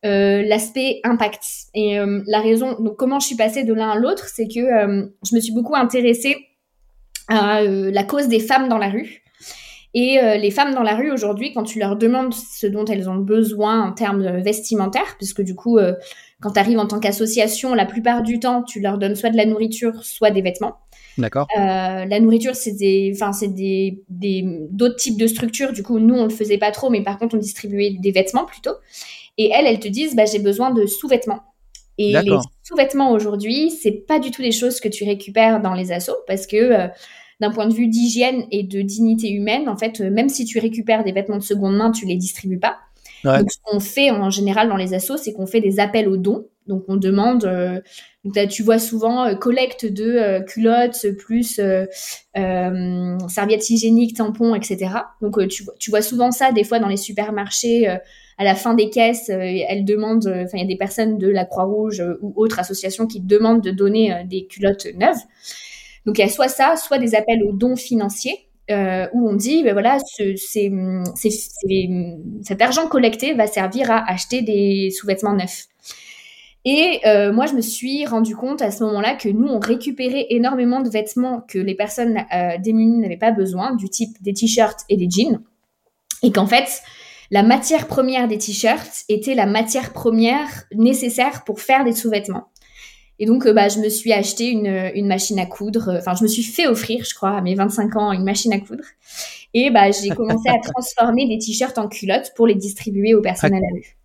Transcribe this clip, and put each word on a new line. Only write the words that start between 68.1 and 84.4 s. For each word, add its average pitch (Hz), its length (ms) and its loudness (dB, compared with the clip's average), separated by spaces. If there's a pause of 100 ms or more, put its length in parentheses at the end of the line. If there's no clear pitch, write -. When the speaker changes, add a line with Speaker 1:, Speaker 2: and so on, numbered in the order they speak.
Speaker 1:
euh, 185 440 0
où 240 140 2
on 202 60 0
dit, « 254 300 2
Ben 220 80 4
voilà, 226 260 4 (180)
ce, 196 200 -2
c'est, 202 340 -2 (440)
c'est, - 160 -8
c'est, 190 580 -4 (540)
cet 202 200 -6
argent 320 260 2
collecté 254 460 0
va 220 120 2
servir 208 440 -2
à 226 200 0
acheter 240 320 -4
des 202 480 0
sous-vêtements 202 440 -2
neufs. » 185 320 -4 (1000)
Et, 311 400 2
euh, 202 260 6
moi, 240 140 4
je 285 60 -2
me 254 80 2
suis 269 460 -4
rendu 226 280 0
compte 269 280 -4
à 208 80 0
ce 208 140 -6
moment-là 214 320 0
que - 120 -4
nous, 220 200 2
on 247 120 0
récupérait 254 720 -2
énormément 247 500 0
de 247 80 -2
vêtements 233 580 -4
que 196 120 -6
les 185 160 -2
personnes, 214 500 -2 (100)
euh, 175 240 -2
démunies 220 420 2
n'avaient 180 180 -4
pas 226 140 2
besoin, 190 420 -2
du 196 160 -4
type - 320 -8
des 196 100 -4
t-shirts 226 560 2